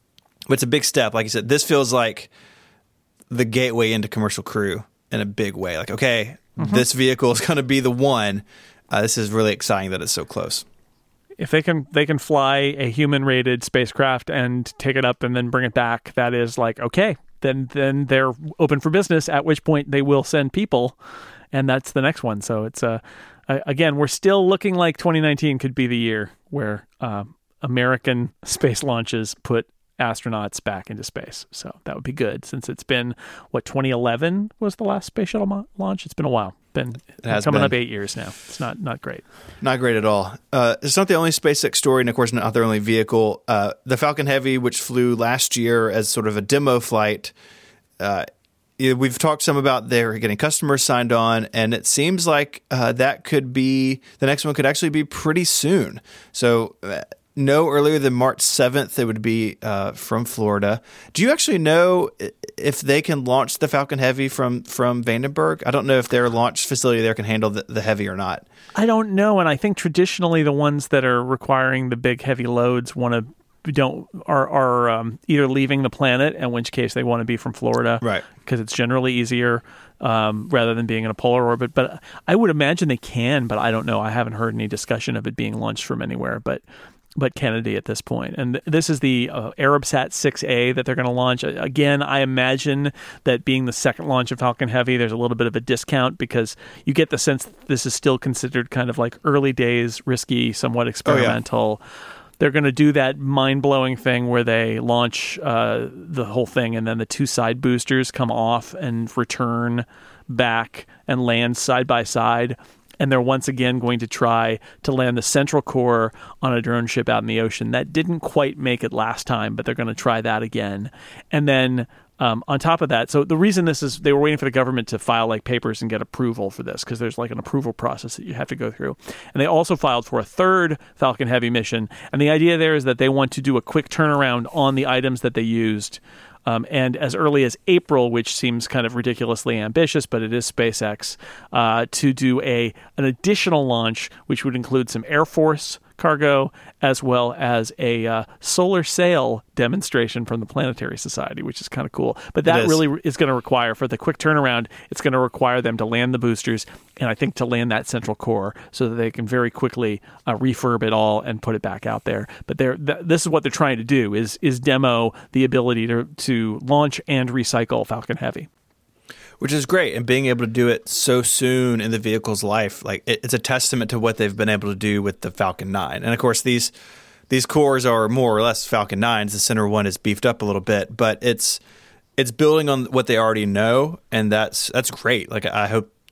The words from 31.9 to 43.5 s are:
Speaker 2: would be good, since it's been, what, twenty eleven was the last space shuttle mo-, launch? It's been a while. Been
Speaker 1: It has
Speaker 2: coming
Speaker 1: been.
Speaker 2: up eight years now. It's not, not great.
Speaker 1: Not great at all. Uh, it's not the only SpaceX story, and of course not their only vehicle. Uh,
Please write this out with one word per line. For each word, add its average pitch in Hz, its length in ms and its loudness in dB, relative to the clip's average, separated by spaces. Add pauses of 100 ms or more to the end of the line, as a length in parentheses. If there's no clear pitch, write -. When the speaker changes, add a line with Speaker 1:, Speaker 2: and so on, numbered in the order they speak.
Speaker 2:
would - 100 -14
be 131 80 -8
good, 117 320 -4
since - 240 -10
it's - 140 -10
been, 123 320 -2 (360)
what, - 140 -4
twenty 135 260 -2
eleven 131 600 0 (100)
was 202 160 -4
the 226 80 -8
last 196 220 -2
space 202 240 -4
shuttle 208 160 -2
mo-, 196 200 -6 (100)
launch? 190 300 -6
It's - 80 -16
been 151 120 -4
a 139 40 0
while. 104 240 -2 (200)
Been 123 220 -4 (240)
Speaker 1:
It - 40 -20
has 107 200 0
Speaker 2:
coming 143 160 4
Speaker 1:
been. - 40 4
Speaker 2:
up 139 80 2
eight 123 160 0
years 101 300 -8
now. - 100 -10
It's - 320 -16
not, 127 180 -8
not 143 220 -8
great. - 240 -10 (380)
Speaker 1:
Not 131 160 0
great 120 180 2
at 107 80 0
all. 101 300 2 (180)
Uh, 120 300 2
it's 143 160 -2
not 190 100 2
the 185 60 4
only 165 160 2
SpaceX 147 460 0
story, 131 260 4
and 120 80 2
of 113 40 -2
course 120 200 0
not 113 180 0
their 113 120 4
only 110 160 2
vehicle. 110 680 2
Uh, 104 240 0 (140)